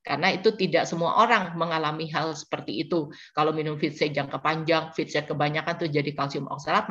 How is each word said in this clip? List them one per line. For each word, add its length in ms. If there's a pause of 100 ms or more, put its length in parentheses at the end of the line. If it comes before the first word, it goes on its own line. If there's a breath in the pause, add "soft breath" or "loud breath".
karena 320
itu 160
tidak 320
semua 400
orang 320
mengalami 560
hal 240
seperti 480
itu. 240 (240 loud breath)
Kalau 240
minum 240
Fit 160
C 160
jangka 320
panjang, 480
Fit 160
C 160
kebanyakan 560
tuh 80
jadi 240
kalsium 320
oksalat, 460